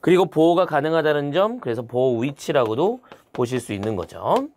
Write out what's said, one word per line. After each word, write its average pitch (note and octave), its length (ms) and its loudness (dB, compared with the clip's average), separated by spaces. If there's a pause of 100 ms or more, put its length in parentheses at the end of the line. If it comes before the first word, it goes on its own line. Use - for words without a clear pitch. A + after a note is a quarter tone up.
그리고 F3+ 260 4
보어가 E3+ 400 2
가능하다는 D3+ 640 0
점, G#3+ 260 0
그래서 B2 240 -6
보어 B2 380 0
위치라고도 C#3+ 800 -2 (320)
보실 B2 260 -2
수 A2 140 -8
있는 G#2 240 -4
거죠. A2 600 -4